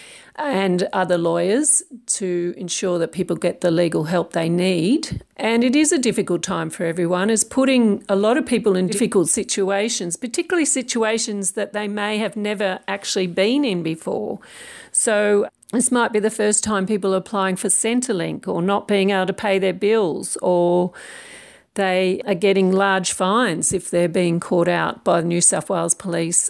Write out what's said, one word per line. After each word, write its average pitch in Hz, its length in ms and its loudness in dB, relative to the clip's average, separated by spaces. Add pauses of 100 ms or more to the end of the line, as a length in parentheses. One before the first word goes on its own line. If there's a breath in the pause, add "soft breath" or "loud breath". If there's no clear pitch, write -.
(380 loud breath)
and 196 540 0
other 180 260 0
lawyers 175 640 0 (260)
to 175 500 -4
ensure 175 420 -2
that 160 140 -4
people 175 240 -2
get - 240 -2
the 175 100 2
legal 165 320 2
help 165 300 -2
they 165 160 0
need. 180 720 0 (160)
And 233 260 2
it 254 140 4
is 302 160 4
a 339 40 2
difficult 196 460 0
time 165 260 -4
for 180 140 -6
everyone. 175 460 0
It's 214 160 2
putting 254 640 2
a 196 80 2
lot 214 180 4
of 311 100 0
people 208 300 2
in 185 120 2
difficult 190 420 0
situations, 196 880 -2
particularly 330 480 -2
situations 226 880 -2
that 202 180 -4
they 208 160 -6
may 208 300 -2
have 214 180 -2
never 208 500 -2
actually 196 420 -2
been 208 360 2
in 185 180 0
before. 185 580 -4 (520 loud breath)
So 208 560 2 (240)
this 233 180 0
might 240 220 2
be 214 80 2
the 208 100 2
first 208 360 0
time 196 200 0
people 196 280 0
are 185 60 2
applying 190 360 -2
for 190 140 -2
Centrelink 202 760 -2
or 175 160 -2
not 202 280 0
being 196 220 4
able 185 160 2
to 190 60 0
pay 196 240 0
their 185 160 0
bills, 196 680 0
or 180 500 2 (800 loud breath)
they 185 520 0
are 202 100 0
getting 190 360 4
large 190 400 2
fines 190 640 0
if - 180 -4
they're 175 160 2
being 170 320 0
caught 175 300 0
out 170 340 -2
by 170 160 4
the 165 80 0
New 170 140 0
South - 280 0
Wales 170 240 -2
Police, 170 560 -4